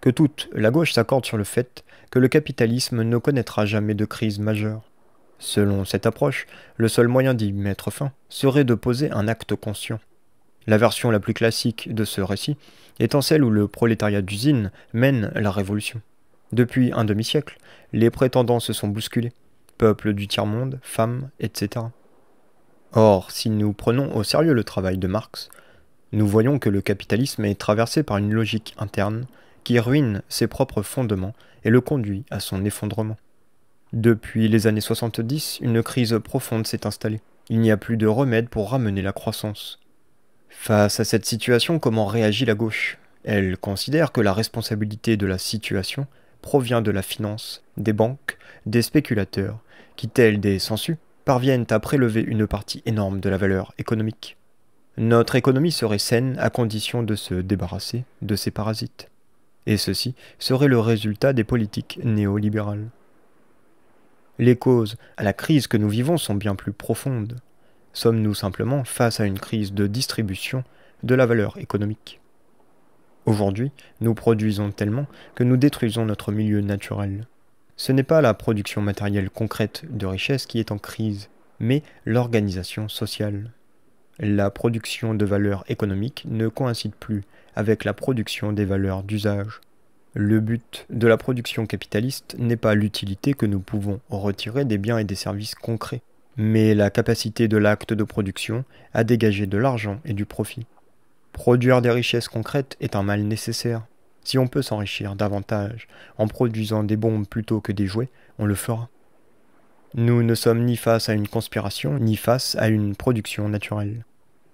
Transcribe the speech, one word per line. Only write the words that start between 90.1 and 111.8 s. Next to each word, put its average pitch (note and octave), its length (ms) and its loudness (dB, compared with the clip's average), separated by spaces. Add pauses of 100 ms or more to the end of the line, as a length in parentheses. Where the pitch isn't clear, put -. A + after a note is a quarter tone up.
Le G#2 280 2
but A2+ 480 -4
de A#2 180 2
la A2+ 80 8
production A#2+ 500 -4
capitaliste - 720 -4
n'est A#2+ 200 0
pas G#2+ 180 2
l'utilité G#2 580 -2
que - 120 0
nous G2+ 160 0
pouvons G2+ 480 -4
retirer G#2+ 560 -2
des G#2+ 120 0
biens A2+ 200 0
et G#2+ 80 0
des G2 100 -4
services G2+ 400 -8
concrets, - 460 -8 (340)
mais A2 400 4
la G2+ 140 4
capacité A2+ 580 0
de G#2+ 80 2
l'acte G#2 380 2
de G#2+ 100 0
production G#2+ 600 -4 (280)
à A2+ 120 2
dégager G#2+ 420 2
de G2+ 100 -2
l'argent A2 460 -2
et - 80 -8
du G2+ 140 -4
profit. - 400 -8 (640)
Produire B2 500 4
des A#2+ 100 2
richesses A#2+ 360 -2
concrètes C3+ 540 -6
est C3 160 -4
un G2 60 0
mal G2+ 200 0
nécessaire. A2+ 600 -4 (420)
Si - 120 -2
on C3 100 4
peut C#3 140 -2
s'enrichir G2+ 540 -6
davantage G#2 720 -4 (300)
en A2 100 2
produisant A2 560 0
des G#2+ 140 0
bombes G#2+ 280 0
plutôt A2 360 -4
que - 100 -6
des G2+ 160 -2
jouets, A2 220 -4 (280)
on G#2+ 80 -2
le G#2 100 2
fera. A#2 340 -6 (1040)
Nous A#2 300 4
ne A2+ 120 4
sommes A#2 300 4
ni A#2+ 100 2
face A2+ 320 2
à A2 60 0
une G#2 160 0
conspiration, A2+ 720 -4